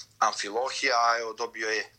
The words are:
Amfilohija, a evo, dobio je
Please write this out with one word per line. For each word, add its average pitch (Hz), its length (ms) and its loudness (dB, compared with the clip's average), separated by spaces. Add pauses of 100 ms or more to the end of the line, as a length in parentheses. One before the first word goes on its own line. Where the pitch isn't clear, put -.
(200)
Amfilohija, 120 760 0
a 117 240 4
evo, 113 140 -6
dobio 110 360 -6
je 107 300 -2